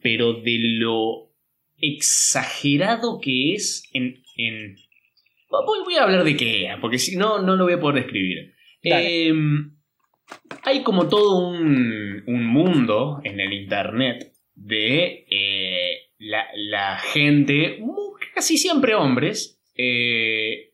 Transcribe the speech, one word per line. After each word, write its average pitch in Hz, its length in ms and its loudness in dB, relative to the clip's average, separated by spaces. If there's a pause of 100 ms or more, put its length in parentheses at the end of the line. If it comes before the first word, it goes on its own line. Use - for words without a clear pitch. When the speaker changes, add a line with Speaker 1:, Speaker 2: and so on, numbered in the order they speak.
Speaker 1:
pero 117 320 2
de 113 240 -2
lo 113 720 -2 (460)
exagerado 151 1400 0
que 135 340 0
es - 380 -6
en, 127 300 -6 (140)
en, 110 400 -8 (760)
voy, - 340 0
voy 349 100 -4
a 302 80 4
hablar 190 220 4
de 151 120 2
qué, 113 320 0 (120)
porque 120 180 -2
si 180 180 -4
no, 208 240 0
no 185 160 2
lo 185 80 4
voy 175 100 2
a 165 60 0
poder 139 240 2
describir. 92 480 -4 (300)
Speaker 2:
Dale. 170 460 0
Speaker 1:
Em, 151 460 0 (880)
hay - 180 0
como 180 260 2
todo 196 400 4
un, 120 800 0
un 120 200 0
mundo 139 800 2
en 101 160 -6
el 98 140 -2
internet 101 800 -4 (220)
de, 110 760 -2
eh, 95 640 -2 (220)
la, 107 360 -4
la 101 440 -4
gente, 147 840 2
mu-, 392 340 -8 (200)
casi 330 240 0
siempre 269 360 2
hombres, 127 640 0 (160)
eh, 117 960 -2